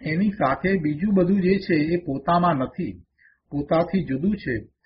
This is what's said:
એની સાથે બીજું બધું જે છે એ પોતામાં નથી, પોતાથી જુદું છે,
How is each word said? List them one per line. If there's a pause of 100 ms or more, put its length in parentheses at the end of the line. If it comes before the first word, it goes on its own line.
એની
સાથે
બીજું
બધું
જે
છે
એ
પોતામાં
નથી, (480)
પોતાથી
જુદું
છે, (300)